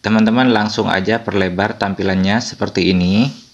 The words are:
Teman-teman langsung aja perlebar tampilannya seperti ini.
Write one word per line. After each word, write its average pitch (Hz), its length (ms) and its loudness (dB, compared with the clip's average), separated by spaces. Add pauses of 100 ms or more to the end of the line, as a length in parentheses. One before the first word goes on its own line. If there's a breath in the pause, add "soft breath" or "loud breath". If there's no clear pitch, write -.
Teman-teman 110 480 2
langsung 107 320 0
aja 95 400 0
perlebar 98 540 -2
tampilannya 98 640 0
seperti 95 500 -2
ini. 95 480 0 (120)